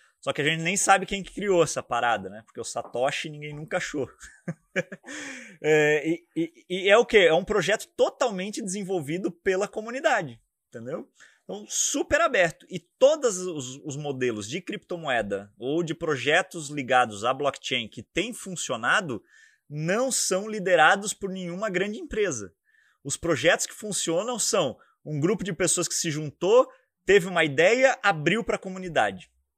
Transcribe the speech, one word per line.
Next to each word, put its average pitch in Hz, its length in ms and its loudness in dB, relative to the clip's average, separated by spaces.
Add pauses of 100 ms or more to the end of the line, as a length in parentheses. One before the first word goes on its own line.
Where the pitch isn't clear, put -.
(200)
Só 139 120 -4
que 151 100 -4
a - 20 2
gente 160 180 0
nem 175 140 -2
sabe 196 300 4
quem 196 160 -4
que - 100 -16
criou 190 300 4
essa 139 200 -2
parada, 117 460 0
né? 107 160 -16
Porque - 160 -14
o 113 40 -10
Satoshi 127 680 -4
ninguém 147 240 -12
nunca 156 240 -6
achou. 175 300 -4 (380)
<laughs> 254 800 -10 (360)
É, 151 440 4
e, 165 200 -2 (100)
e, 160 320 -4
e 185 220 0
é 208 80 10
o 233 80 4
quê? 233 100 4
É 175 160 8
um 165 100 4
projeto 202 540 0
totalmente 214 640 0
desenvolvido 185 720 -4
pela 190 340 0
comunidade, 226 720 -2 (300)
entendeu? 131 400 -10 (380)
Então, 202 220 -12
super - 520 0
aberto. 214 480 0
E 170 120 -10 (180)
todos 262 400 4
os, 151 460 -8
os 139 120 -8
modelos 127 520 -4
de 151 120 -6
criptomoeda 120 960 -4
ou 147 260 -2
de 160 120 -4
projetos 156 760 -2
ligados 123 560 2
à 123 80 2
blockchain 135 560 -4
que 113 140 -14
têm 214 320 -6
funcionado 147 880 -4 (480)
não 180 400 -2
são 196 380 -2
liderados 190 640 4
por 196 160 -8
nenhuma 185 400 -6
grande 202 280 -2
empresa. 175 540 -4 (500)
Os 139 140 -6
projetos 156 480 2
que - 100 -8
funcionam 208 640 -4
são 160 380 0 (280)
um 151 160 -6
grupo 180 240 0
de 196 80 -4
pessoas 170 340 0
que - 80 -6
se - 160 -4
juntou, 156 580 2 (360)
teve 185 240 6
uma 175 160 2
ideia, 208 580 4
abriu 185 400 2
pra 208 160 -4
comunidade. 151 720 -4 (280)